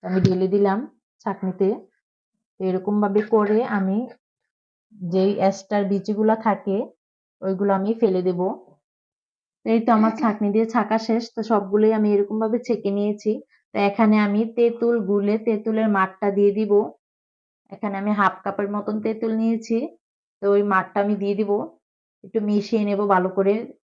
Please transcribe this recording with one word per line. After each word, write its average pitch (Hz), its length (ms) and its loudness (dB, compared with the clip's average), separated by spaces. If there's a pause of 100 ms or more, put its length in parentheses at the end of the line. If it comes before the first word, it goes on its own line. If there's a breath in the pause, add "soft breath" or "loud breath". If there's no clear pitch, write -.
আমি 185 160 0
ঢেলে 185 280 2
দিলাম 202 300 2 (400)
ছাঁকনিতে। 190 500 -2 (920)
তো - 0 -
এরকম 185 400 -2
ভাবে 208 280 2
করে 214 300 2 (120)
আমি 196 280 0 (1040)
যেই 185 380 2
এক্সট্রা 196 440 -2
বিচিগুলা 202 580 0
থাকে 202 340 -2 (680)
ওইগুলো 190 300 -2
আমি 196 220 0
ফেলে 196 280 2
দেব। 180 180 0 (1300)
এই 226 140 4
তো 226 120 0
আমার 220 240 4
ছাঁকনি 214 340 0
দিয়ে 220 160 2
ছাঁকা 220 320 0
শেষ। 226 240 0 (100)
তো - 100 -8
সবগুলোই 214 500 2
আমি 214 180 2
এরকম 202 300 0
ভাবে 220 240 0
ছেঁকে 214 260 -2
নিয়েছি। 208 420 -2 (420)
তো - 40 -4
এখানে 214 420 4
আমি 208 200 0 (140)
তেঁতুল 233 400 2 (120)
গুলে 202 320 0
তেঁতুলের 220 500 -2
মাঠটা 196 420 0
দিয়ে 202 220 2
দিব। 208 200 0 (1000)
এখানে 202 260 -6
আমি 208 140 -2
হাফ 196 280 2
কাপের 202 300 -4
মতন 208 300 -6
তেঁতুল 220 360 -4
নিয়েছি, 226 420 0 (640)
তো - 80 -12
ওই 202 120 4
মাঠটা 190 380 0
আমি 208 160 0
দিয়ে 202 180 -2
দিব, 202 160 -2 (720)
একটু 202 180 -6
মিশিয়ে 208 440 0
নেব 202 220 -2
ভালো 185 240 2
করে। 196 240 0 (300)